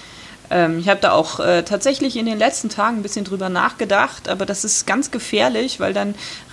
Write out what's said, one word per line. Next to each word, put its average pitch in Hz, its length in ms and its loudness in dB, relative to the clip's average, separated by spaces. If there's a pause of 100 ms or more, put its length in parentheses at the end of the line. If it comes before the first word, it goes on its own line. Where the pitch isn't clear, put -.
(520)
Ähm, 165 280 2
ich 175 100 0
hab 196 120 4
da 202 100 4
auch, - 280 2
äh, 175 240 4
tatsächlich 247 540 0
in 226 100 0
den 220 120 -2
letzten 220 300 0
Tagen 220 280 0
ein 208 60 -4
bisschen 208 220 -4
drüber 185 240 -4
nachgedacht, 196 800 0
aber 196 160 -2
das 196 180 -4
ist - 240 -2
ganz 220 240 0
gefährlich, 233 680 0
weil 190 140 0
dann 202 220 -2 (380)